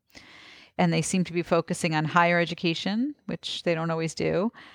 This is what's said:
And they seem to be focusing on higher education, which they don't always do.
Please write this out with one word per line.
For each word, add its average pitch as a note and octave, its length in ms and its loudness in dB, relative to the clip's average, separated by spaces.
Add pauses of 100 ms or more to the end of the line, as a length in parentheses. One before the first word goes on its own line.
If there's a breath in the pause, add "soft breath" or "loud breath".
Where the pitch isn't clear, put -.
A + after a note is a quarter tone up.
(800 loud breath)
And E3+ 140 4
they E3 100 0
seem F#3 220 0
to - 80 -6
be E3+ 100 0
focusing E3+ 520 0
on D#3 100 2
higher F3 340 4
education, F3 760 -2 (120)
which - 380 -8
they F3 100 2
don't E3 160 -2
always E3 240 -2
do. E3 380 0 (220 loud breath)